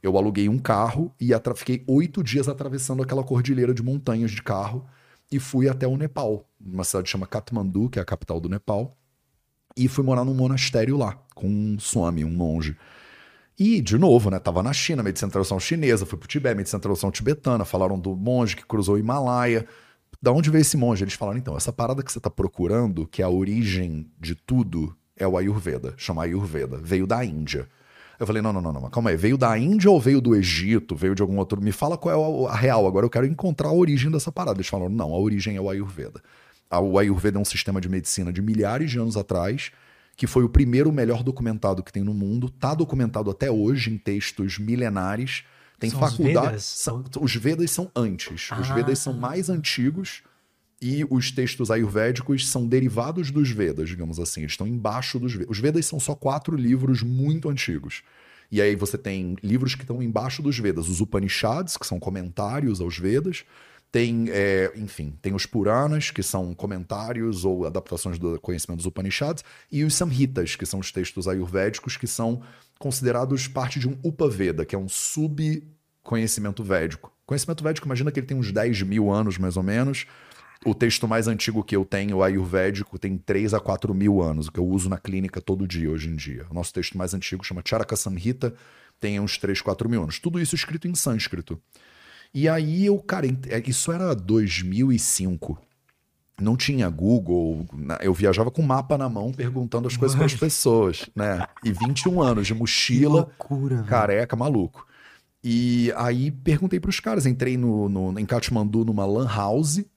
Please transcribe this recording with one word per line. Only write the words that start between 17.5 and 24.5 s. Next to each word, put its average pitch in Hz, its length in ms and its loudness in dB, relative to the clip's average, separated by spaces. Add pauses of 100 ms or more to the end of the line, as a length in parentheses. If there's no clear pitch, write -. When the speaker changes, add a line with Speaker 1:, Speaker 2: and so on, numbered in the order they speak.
Speaker 1:
falaram 95 340 0
do 95 180 -4
monge 113 400 0
que - 100 -20
cruzou 101 300 2
o - 20 2
Himalaia. 123 680 0 (560)
Da 123 120 4
onde 151 180 4
veio 156 120 6
esse - 140 2
monge? 117 280 2
Eles 98 100 -4
falaram, 107 240 -4
"Então, 127 180 -6
essa 113 160 -4
parada 127 300 -2
que - 100 -8
você - 60 -6
tá - 100 -4
procurando, 92 760 0
que - 160 -4
é - 20 2
a 90 60 2
origem 92 760 0 (120)
de 82 140 -6
tudo, 85 600 -2 (220)